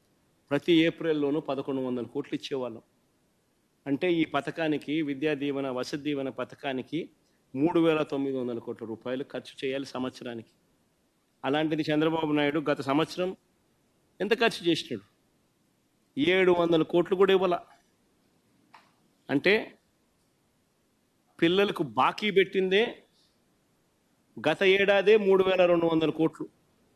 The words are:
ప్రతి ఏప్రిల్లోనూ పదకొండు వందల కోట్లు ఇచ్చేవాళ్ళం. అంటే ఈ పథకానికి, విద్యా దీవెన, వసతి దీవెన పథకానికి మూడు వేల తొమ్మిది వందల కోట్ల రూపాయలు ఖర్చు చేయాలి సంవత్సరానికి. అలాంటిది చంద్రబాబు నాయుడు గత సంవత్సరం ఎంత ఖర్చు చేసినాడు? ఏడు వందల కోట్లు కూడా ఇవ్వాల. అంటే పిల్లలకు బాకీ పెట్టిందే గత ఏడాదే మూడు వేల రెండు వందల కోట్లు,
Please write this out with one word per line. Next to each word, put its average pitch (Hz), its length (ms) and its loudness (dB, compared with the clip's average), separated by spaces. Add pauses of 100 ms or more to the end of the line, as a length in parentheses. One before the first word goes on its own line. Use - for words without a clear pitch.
(520)
ప్రతి 143 280 0
ఏప్రిల్లోనూ 160 640 0
పదకొండు 135 400 -4
వందల 123 240 -4
కోట్లు 143 300 -8
ఇచ్చేవాళ్ళం. 127 480 -8 (1000)
అంటే 139 280 -2
ఈ 165 120 2
పథకానికి, 147 760 -4
విద్యా 143 320 -2
దీవెన, 139 360 -4
వసతి 127 340 -6
దీవెన 139 260 -4
పథకానికి 127 680 -8 (540)
మూడు 165 260 2
వేల 165 220 4
తొమ్మిది 139 360 -4
వందల 123 220 -6
కోట్ల 113 260 -12
రూపాయలు 123 380 -8
ఖర్చు 127 320 -14
చేయాలి 135 300 -6
సంవత్సరానికి. 123 680 -10 (920)
అలాంటిది 151 400 0
చంద్రబాబు 156 480 0
నాయుడు 147 280 0
గత 143 220 -2
సంవత్సరం 156 480 -2 (880)
ఎంత 208 140 0
ఖర్చు 226 300 0
చేసినాడు? 147 420 -2 (1120)
ఏడు 180 340 4
వందల 170 320 4
కోట్లు 170 320 0
కూడా 190 180 4
ఇవ్వాల. 185 220 2 (1700)
అంటే 143 240 2 (1900)
పిల్లలకు 185 440 0 (140)
బాకీ 175 340 0
పెట్టిందే 190 500 2 (1600)
గత 156 260 0
ఏడాదే 196 540 6
మూడు 190 260 4
వేల 185 220 2
రెండు 170 200 4
వందల 160 240 2
కోట్లు, 156 360 -2 (500)